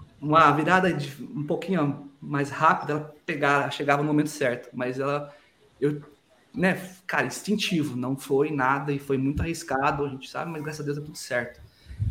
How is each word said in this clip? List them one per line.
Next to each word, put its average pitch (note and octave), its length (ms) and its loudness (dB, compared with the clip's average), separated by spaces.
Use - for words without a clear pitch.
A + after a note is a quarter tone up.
uma D3+ 320 8
virada F3 400 4
de, - 180 -4
um C#3+ 220 -6
pouquinho D#3 680 -2
mais C#3+ 300 -2
rápida, D#3 420 2
ela D3+ 220 -6
pegava, C#3+ 440 2
chegava C#3+ 320 2
no D3+ 60 0
momento D3 200 2
certo. B2 440 -2
Mas B2+ 280 -4
ela, C#3+ 340 -4
eu, D3 220 0
né, F3+ 360 0
cara, C#3+ 200 0
instintivo, D#3+ 680 -2
não B2 200 -2
foi C#3+ 340 0
nada C#3+ 420 2
e C#3 60 -2
foi C#3 180 -2
muito C3+ 260 0
arriscado, C#3+ 600 0
a C#3+ 40 -2
gente C3 220 -10
sabe, D#3+ 200 -6
mas D#3 120 -8
graças D3 180 -8
a C#3+ 40 -6
Deus C#3+ 140 -2
deu D3 80 -10
tudo E3 120 -14
certo. A#2+ 420 -4